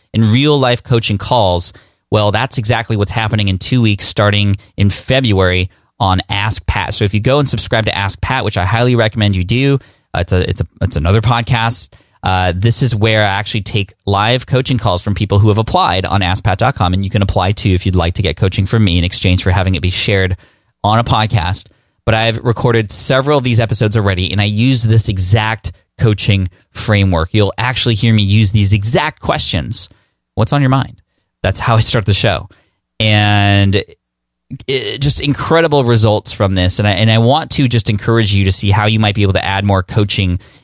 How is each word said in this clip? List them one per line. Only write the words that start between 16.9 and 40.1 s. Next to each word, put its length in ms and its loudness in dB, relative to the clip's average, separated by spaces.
and 100 -2
you 60 -6
can 100 0
apply 320 0
too 180 -2
if 140 0
you'd 120 0
like 180 0
to 80 -4
get 140 -2
coaching 280 0
from 180 0
me 140 2
in 80 0
exchange 380 0
for 80 -2
having 240 0
it 80 -4
be 80 -2
shared 460 0
on 160 2
a 60 0
podcast. 640 -2
But 80 2
I've 240 0
recorded 540 0
several 460 0
of 60 -4
these 160 0
episodes 360 0
already, 360 0
and 80 -2
I 40 0
use 400 0
this 240 2
exact 640 0
coaching 500 0
framework. 640 0
You'll 240 2
actually 360 -2
hear 200 2
me 80 4
use 300 2
these 200 2
exact 480 0
questions. 680 -4
What's 180 0
on 100 2
your 80 2
mind? 320 -2
That's 180 -2
how 160 2
I 40 4
start 260 0
the 80 2
show. 340 -2
And 800 2
it, 340 -4
just 200 0
incredible 640 2
results 480 2
from 220 0
this. 240 0
And 100 2
I, 40 2
and 180 2
I 80 4
want 340 2
to 160 0
just 200 0
encourage 460 0
you 120 2
to 60 2
see 180 0
how 160 2
you 120 0
might 160 0
be 80 0
able 120 2
to 100 -2
add 200 -2
more 180 2
coaching 580 -2